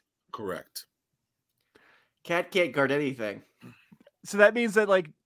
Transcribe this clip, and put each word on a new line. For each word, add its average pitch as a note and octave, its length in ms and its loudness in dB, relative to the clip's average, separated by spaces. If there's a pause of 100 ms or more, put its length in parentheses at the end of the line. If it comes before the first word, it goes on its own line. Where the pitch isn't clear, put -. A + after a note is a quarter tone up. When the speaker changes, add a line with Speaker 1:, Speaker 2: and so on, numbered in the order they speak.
(320)
Speaker 1:
Correct. F#2 540 -12 (1400)
Speaker 2:
Cat F3 260 -4
can't F3 220 0
guard C#3 180 0
anything. B2 520 -4 (840)
Speaker 3:
So - 140 -6
that G#3 140 8
means A#3 220 -2
that, G#3+ 140 4
like, F#3+ 200 2 (180)